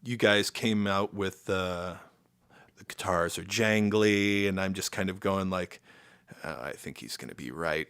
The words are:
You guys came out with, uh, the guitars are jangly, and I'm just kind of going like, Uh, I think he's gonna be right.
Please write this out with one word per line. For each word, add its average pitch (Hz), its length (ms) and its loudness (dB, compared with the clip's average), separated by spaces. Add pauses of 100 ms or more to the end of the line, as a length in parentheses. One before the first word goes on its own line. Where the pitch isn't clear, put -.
You 120 140 -6
guys 104 320 6
came 107 380 0
out 101 260 0
with, 95 360 -6
uh, 90 460 -2 (800)
the - 80 -20
guitars 85 520 0
are 87 60 -8
jangly, 104 1040 4
and 95 120 0
I'm 95 140 -2
just 95 180 -4
kind 95 180 -2
of 95 100 -6
going 98 300 0
like, 92 320 -4 (640)
Uh, 76 160 -8
I 65 140 -8
think - 240 -14
he's - 200 -12
gonna - 180 -12
be 64 160 -12
right. 78 380 -2